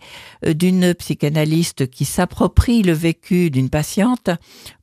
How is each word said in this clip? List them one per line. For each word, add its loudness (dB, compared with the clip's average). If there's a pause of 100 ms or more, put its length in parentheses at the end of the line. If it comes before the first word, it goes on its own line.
(460)
euh, 2
d'une 2
psychanalyste -2
qui -6
s'approprie 0
le 4
vécu 0
d'une 0
patiente -2 (540)